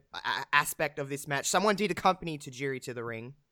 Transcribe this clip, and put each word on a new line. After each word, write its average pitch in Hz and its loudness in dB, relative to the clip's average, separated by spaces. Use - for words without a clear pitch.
a-, 120 -4
aspect 147 4
of 139 -6
this 139 -6
match. 139 -2
Someone 196 4
did 202 0
accompany 175 0
Tajiri 135 -6
to 127 -8
the 117 -6
ring. 117 -8